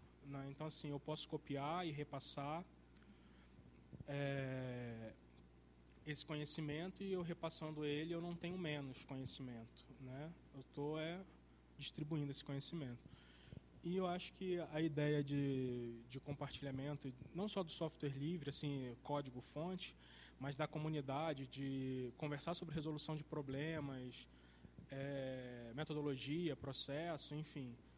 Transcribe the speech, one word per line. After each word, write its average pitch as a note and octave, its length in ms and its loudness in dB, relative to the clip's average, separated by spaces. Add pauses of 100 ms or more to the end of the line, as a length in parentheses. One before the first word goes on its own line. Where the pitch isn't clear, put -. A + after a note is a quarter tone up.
(260)
né? C#3 240 -6
Então, D#3 180 -4
assim, D3 220 0
eu C#3+ 100 0
posso D3+ 300 0
copiar D3+ 580 0
e D#3 40 0
repassar, C#3+ 760 2 (1400)
é, C3 1040 -2 (920)
esse D3+ 200 4
conhecimento, D#3 800 2
e G3 100 2
eu F3+ 80 2
repassando D#3+ 640 0
ele, D3+ 280 2
eu E3+ 80 0
não E3+ 140 -2
tenho F3 220 -2
menos D3 480 -2
conhecimento, C3 800 -4 (160)
né? C3+ 300 -6 (240)
Eu C3+ 80 -10 (100)
tô, D3+ 240 0
é, E3 220 -2 (580)
distribuindo D3 540 0
esse - 120 0
conhecimento. C#3 560 0 (840)
E F3 120 2
eu F#3 120 6
acho F3+ 260 0
que F3+ 260 2 (140)
a D#3 80 4
ideia D3 420 6
de, C3 680 4 (160)
de C3 100 -4
compartilhamento, C#3 960 -2 (200)
não F#3+ 140 2
só G3+ 160 4
do D#3+ 80 -2
software D#3 460 0
livre, D3+ 320 0
assim, C3+ 440 2 (100)
código C#3 360 0
fonte, F3 560 -4 (440)
mas C#3 160 0
da D3+ 120 2
comunidade, D3 800 0
de C3 680 0
conversar D3 360 0
sobre E3 220 -2
resolução D#3 400 2
de D3 80 -2
problemas, C#3 1040 -2 (640)
é, C3 840 -2
metodologia, D3 800 2
processo, D3 800 2
enfim, C#3 380 -4 (240)